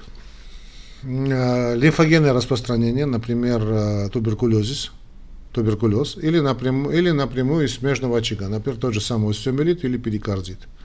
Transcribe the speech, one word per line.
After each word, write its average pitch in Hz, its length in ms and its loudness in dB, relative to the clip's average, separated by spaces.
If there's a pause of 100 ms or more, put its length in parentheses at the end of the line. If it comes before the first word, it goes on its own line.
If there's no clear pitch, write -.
(1040)
э, 127 720 2
лимфогенное 156 580 6
распространение, 120 760 2
например, 120 540 0
э, 104 520 0
туберкулезис, 113 800 0 (600)
туберкулез, 110 680 0
или 160 220 2
напряму-, 135 520 0
или 175 200 4
напрямую 139 540 2
из 117 100 -2
смежного 131 440 0
очага, 101 280 -4
например, 110 320 -4
тот 123 140 0
же 104 80 0
самый 107 300 0
остеомиелит 147 520 0
или 123 140 0
перикардит. 98 640 -4 (240)